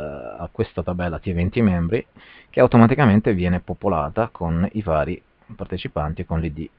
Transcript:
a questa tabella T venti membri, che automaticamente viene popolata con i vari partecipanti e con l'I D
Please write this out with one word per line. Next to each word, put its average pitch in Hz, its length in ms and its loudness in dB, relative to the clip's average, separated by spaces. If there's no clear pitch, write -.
a 82 140 -10
questa - 300 -6
tabella 87 360 -4
T 95 140 -6
venti 90 300 0
membri, 90 440 0
che - 100 0
automaticamente 117 720 6
viene 90 280 0
popolata 90 680 -2
con 85 440 -2
i 107 100 -4
vari 78 400 -2
partecipanti 80 640 -6
e 87 60 -8
con 82 140 -2
l'I 80 120 -4
D 78 160 -10